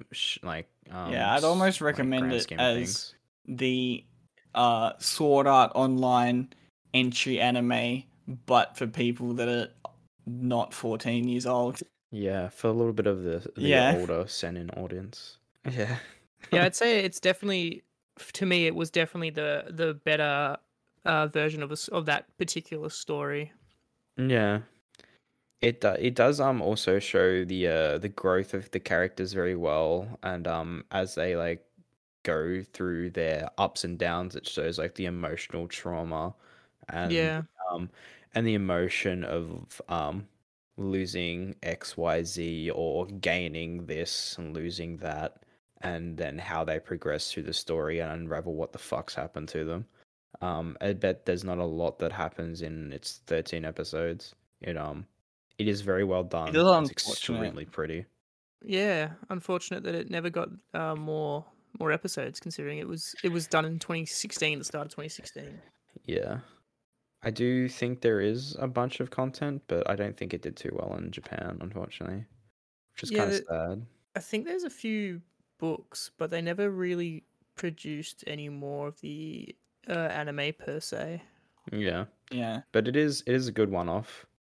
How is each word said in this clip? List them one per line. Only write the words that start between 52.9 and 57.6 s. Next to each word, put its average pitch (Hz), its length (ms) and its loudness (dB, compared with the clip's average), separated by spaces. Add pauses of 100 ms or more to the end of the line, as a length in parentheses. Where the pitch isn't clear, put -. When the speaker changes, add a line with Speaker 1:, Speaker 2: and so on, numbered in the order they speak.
Speaker 1:
its - 340 -10
thirteen 82 380 -2
episodes. 80 680 -6 (280)
It, 85 160 -6
um, 76 280 -8 (520)
it 104 100 0
is 104 140 0
very 98 220 2
well 92 200 2
done. 82 260 -4
Speaker 2:
It 156 60 0
is 160 60 6
Speaker 1:
It's 185 100 8
Speaker 2:
unfortunate. 156 420 2
Speaker 1:
extremely 110 520 -4